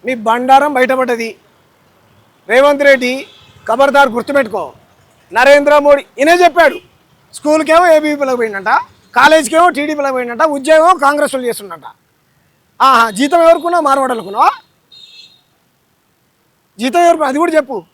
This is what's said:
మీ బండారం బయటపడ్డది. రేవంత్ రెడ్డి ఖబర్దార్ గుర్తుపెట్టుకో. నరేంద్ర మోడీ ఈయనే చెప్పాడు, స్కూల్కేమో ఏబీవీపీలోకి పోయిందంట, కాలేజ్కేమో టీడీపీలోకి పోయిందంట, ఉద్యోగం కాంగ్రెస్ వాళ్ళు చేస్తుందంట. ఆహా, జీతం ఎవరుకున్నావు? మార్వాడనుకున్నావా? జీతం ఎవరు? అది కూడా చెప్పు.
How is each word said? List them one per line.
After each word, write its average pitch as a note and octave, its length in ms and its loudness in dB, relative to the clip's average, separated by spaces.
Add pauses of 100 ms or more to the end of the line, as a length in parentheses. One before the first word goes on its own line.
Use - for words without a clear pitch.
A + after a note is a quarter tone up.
మీ C4 100 -6
బండారం B3+ 600 0
బయటపడ్డది. B3+ 600 -4 (1120)
రేవంత్ C#4 340 2
రెడ్డి C4+ 440 0 (420)
ఖబర్దార్ C4+ 400 2
గుర్తుపెట్టుకో. G#3+ 640 -6 (600)
నరేంద్ర C#4+ 460 4
మోడీ C#4+ 280 2 (120)
ఈయనే D#4 160 2
చెప్పాడు, E4+ 440 2 (560)
స్కూల్కేమో D#4 520 0
ఏబీవీపీలోకి D4 500 0
పోయిందంట, G#3 320 -6 (480)
కాలేజ్కేమో D#4 520 2
టీడీపీలోకి C#4+ 440 -4
పోయిందంట, A#3+ 300 -6
ఉద్యోగం D#4 560 2
కాంగ్రెస్ C#4+ 360 -2
వాళ్ళు B3 140 -4
చేస్తుందంట. F3+ 340 -10 (1000)
ఆహా, A#3 280 4
జీతం C#4+ 320 0
ఎవరుకున్నావు? E4 420 2
మార్వాడనుకున్నావా? B3+ 680 -2 (2250)
జీతం C4+ 220 -4
ఎవరు? E4+ 220 0
అది C4+ 160 -4
కూడా E4 140 -2
చెప్పు. C4 420 -4